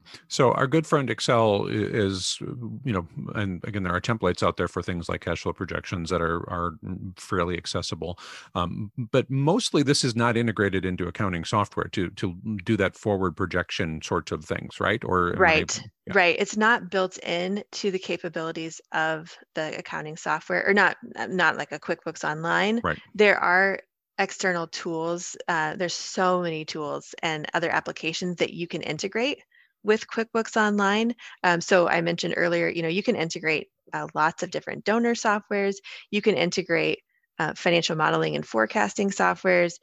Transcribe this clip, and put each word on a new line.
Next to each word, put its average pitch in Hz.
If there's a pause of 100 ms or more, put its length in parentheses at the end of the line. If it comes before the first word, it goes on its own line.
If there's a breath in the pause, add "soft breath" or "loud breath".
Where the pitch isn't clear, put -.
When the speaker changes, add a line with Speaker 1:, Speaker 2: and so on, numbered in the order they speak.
(280 loud breath)
Speaker 1:
So 123
our -
good 156
friend 139
Excel 110
i-, -
is, 98
you 113
know, 87 (280)
and 98
again, 98
there 87
are 90
templates 92
out 87
there 87
for 90
things 87
like 82
cash 85
flow 87
projections 85
that 85
are, 85
are 85 (400)
fairly 87
accessible. 85 (360 loud breath)
Um, 92
but 123
mostly 147
this 131
is 120
not 117
integrated 98
into 90
accounting 87
software -
to, 90
to 92 (300)
do 110
that 95
forward 95
projection 87
sorts -
of 78
things, -
right? 98
Or 90
am -
I -
Speaker 2:
Right. 160 (240)
Speaker 1:
Yeah. 185
Speaker 2:
Right. 175
It's 208
not 214
built 185
in 185 (100)
to -
the 185
capabilities 160 (120)
of 160 (180)
the 156
accounting 156
software, 165
or 196
not, 196 (320)
not 165
like 151
a 147
QuickBooks -
Online. 170
Speaker 1:
Right. 165 (160)
Speaker 2:
There 202
are 190 (380)
external 185
tools. 170 (100)
Uh, 156
there's 180
so 185
many 160
tools 147
and 156
other 170
applications 170
that -
you 170
can 175
integrate 202 (400 soft breath)
with 214
QuickBooks -
Online. 208 (280 loud breath)
Um, 175
so 175
I 170
mentioned 170
earlier, 170
you 170
know, 165
you 180
can 170
integrate, 160 (240)
uh, 151
lots 156
of 185
different -
donor 233
softwares. 202 (360 loud breath)
You 202
can 196
integrate, 165 (380)
uh, 156
financial 170
modeling 156
and 151
forecasting 208
softwares. 180